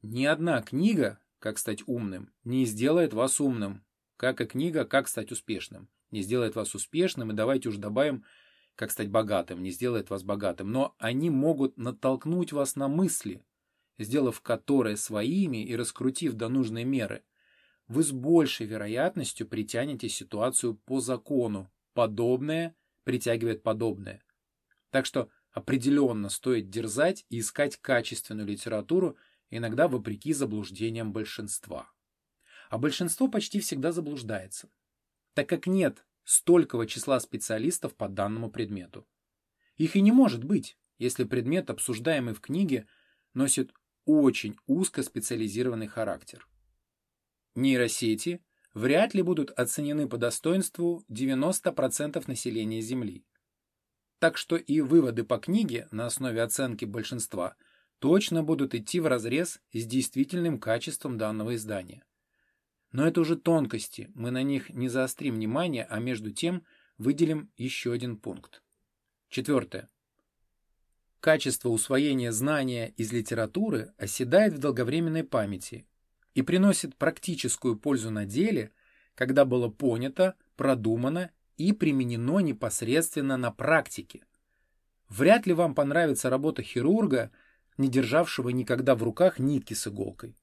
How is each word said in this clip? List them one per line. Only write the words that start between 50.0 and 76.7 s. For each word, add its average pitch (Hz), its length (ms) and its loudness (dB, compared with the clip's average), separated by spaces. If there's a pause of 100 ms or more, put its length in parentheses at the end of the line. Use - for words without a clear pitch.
по 117 100 -6
достоинству 170 920 -2
девяносто 135 640 0
процентов 147 560 -2
населения 110 540 -4
Земли. 113 440 -6 (920)
Так 165 180 2
что - 180 -2
и 156 260 2
выводы 131 420 6
по 117 160 0
книге 170 520 0
на 110 140 -4
основе 120 360 -2
оценки 117 440 -2
большинства 104 680 -6 (440)
точно 165 440 4
будут 143 320 0
идти 117 240 -2
вразрез 131 600 0 (120)
с 113 120 -4
действительным 135 720 0
качеством 117 580 -4
данного 110 380 -2
издания. 104 500 -8 (840)
Но 139 160 2
это 170 140 2
уже 160 140 4
тонкости, - 800 0
мы 120 160 -4
на 127 100 -2
них 139 280 -2
не 127 180 -4
заострим 127 480 -2
внимание, 120 540 -2
а 107 100 -4
между 117 320 -4
тем 170 320 -2 (340)
выделим 151 580 0
ещё 123 360 -4
один 117 260 -4
пункт. - 460 -14 (680)
Четвёртое. - 600 -2 (1300)
Качество 139 500 2
усвоения 131 640 0
знания 127 640 -2
из 110 140 -4
литературы 117 840 -2
оседает 156 560 4
в 143 60 -6
долговременной 147 640 0
памяти 107 600 -4 (480)
и 127 80 0
приносит 185 540 4